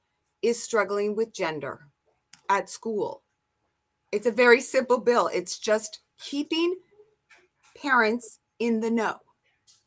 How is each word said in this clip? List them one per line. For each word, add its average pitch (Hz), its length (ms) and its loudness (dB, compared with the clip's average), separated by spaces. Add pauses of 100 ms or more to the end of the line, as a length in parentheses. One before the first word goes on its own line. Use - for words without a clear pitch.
(420)
is 226 200 4
struggling 208 540 -2
with 220 160 -4
gender 156 560 -8 (600)
at 202 200 0
school. - 540 -4 (880)
It's 208 140 -4
a 240 40 0
very 240 300 6
simple 254 380 2
bill. 220 340 2
It's 180 260 -4
just - 420 0 (180)
keeping 330 580 -4 (960)
parents 240 640 0 (200)
in 226 220 0
the 226 100 -2
know. 220 300 -2 (640)